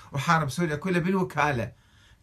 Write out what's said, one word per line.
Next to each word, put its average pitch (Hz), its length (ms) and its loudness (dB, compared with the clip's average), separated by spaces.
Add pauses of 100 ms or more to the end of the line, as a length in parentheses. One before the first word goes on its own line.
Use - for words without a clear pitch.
(120)
وحارب 156 380 2
سوريا، 156 260 -2
كله 175 240 0
بالوكالة، 156 720 0 (520)